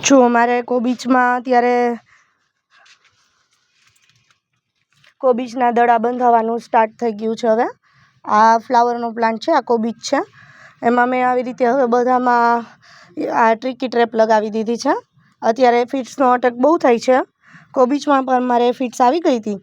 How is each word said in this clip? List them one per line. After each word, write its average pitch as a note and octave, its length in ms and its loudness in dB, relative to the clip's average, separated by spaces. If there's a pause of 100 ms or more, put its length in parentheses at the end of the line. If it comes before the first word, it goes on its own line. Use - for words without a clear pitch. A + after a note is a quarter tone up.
જો, C4 260 4
મારે A#3+ 320 0
કોબીજમાં B3 760 -2
અત્યારે A#3+ 640 0 (3250)
કોબીજના B3 500 0
દડા A#3+ 260 4
બંધાવાનું A#3 640 0
સ્ટાર્ટ A3+ 380 0
થઈ A#3 140 -4
ગયું A3 240 -6
છે A#3 120 -4
હવે. A3+ 180 2 (600)
આ A3+ 320 4
ફ્લાવરનો A#3+ 540 0
પ્લાન્ટ A3+ 300 -4
છે, D#4+ 100 -2
આ D4 100 2
કોબીજ A#3 320 -2
છે. - 260 -4 (640)
એમાં B3 280 2
મેં B3+ 180 -2
આવી B3 160 0
રીતે B3 220 -4
હવે B3+ 200 2
બધામાં A#3+ 800 0 (680)
આ A3+ 220 2
ટ્રિકી B3+ 320 -8
ટ્રેપ A#3 280 -2
લગાવી A3 340 0
દીધી A3 280 -4
છે. C4+ 160 -2 (480)
અત્યારે A#3+ 440 2
ફિટ્સનો B3+ 460 -2
અટેક B3 220 0
બહુ C#4+ 240 2
થાય B3 220 2
છે. B3+ 180 0 (540)
કોબીજમાં C4+ 540 0
પણ B3+ 180 0
મારે A#3+ 280 0
ફિટ્સ B3 300 -6
આવી B3+ 180 2
ગઈ D4+ 200 0
હતી G#3 240 -8